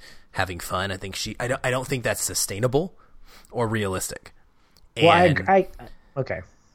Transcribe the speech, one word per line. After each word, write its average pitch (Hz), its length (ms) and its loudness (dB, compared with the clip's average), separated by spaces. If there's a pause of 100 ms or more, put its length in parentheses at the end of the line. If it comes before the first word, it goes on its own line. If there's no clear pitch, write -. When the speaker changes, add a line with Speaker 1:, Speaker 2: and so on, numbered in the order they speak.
(320)
Speaker 1:
having 92 280 -4
fun. 98 300 -4
I 92 80 -6
think 98 180 -10
she, 110 240 -8
I 120 80 -4
don't, 127 160 -4
I 127 60 0
don't 127 180 -2
think 123 160 -4
that's 107 180 -2
sustainable 123 720 -2 (560)
or 120 160 0
realistic. 101 680 -4 (680)
Speaker 2:
Well, 165 100 8
I 175 140 8
Speaker 1:
And 165 140 4 (100)
Speaker 2:
ag-, - 0 -
I, - 400 2 (320)
okay. 92 200 -6 (340)